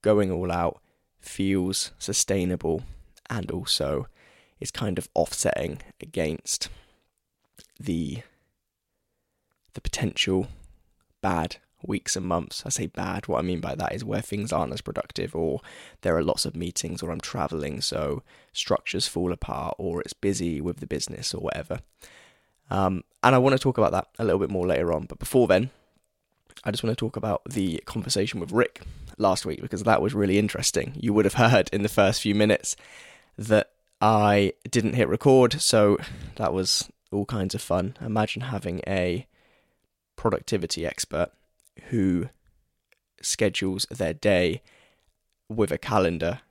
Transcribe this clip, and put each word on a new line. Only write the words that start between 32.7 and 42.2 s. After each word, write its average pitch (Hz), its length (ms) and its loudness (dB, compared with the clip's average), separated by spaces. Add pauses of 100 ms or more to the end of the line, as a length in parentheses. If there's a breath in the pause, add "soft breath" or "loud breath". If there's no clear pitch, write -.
that 107 320 2 (280)
I 104 540 6 (160)
didn't 113 240 2
hit 113 160 2
record, 127 500 6
so 104 380 6 (380 loud breath)
that 101 180 0
was - 380 -2 (200)
all 101 140 -2
kinds 98 300 -4
of - 60 -4
fun. 92 380 -2
Imagine 107 440 -2
having 95 440 -6
a 90 380 -2 (880)
productivity 87 720 -2
expert - 460 -4 (580)
who 95 400 0 (920)